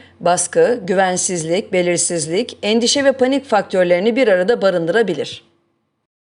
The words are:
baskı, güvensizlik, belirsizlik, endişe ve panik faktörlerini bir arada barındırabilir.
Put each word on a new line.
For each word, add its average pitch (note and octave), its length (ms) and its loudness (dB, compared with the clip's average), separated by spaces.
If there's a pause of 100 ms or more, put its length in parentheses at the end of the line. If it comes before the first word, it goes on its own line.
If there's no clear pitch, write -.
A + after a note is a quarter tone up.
(200)
baskı, F3 640 0
güvensizlik, F3+ 880 -2
belirsizlik, F3 920 -2
endişe A3+ 420 0
ve C4+ 80 4
panik C4+ 320 0
faktörlerini G3 720 0
bir B3+ 120 4
arada F#3+ 340 2
barındırabilir. F3 800 -2 (840)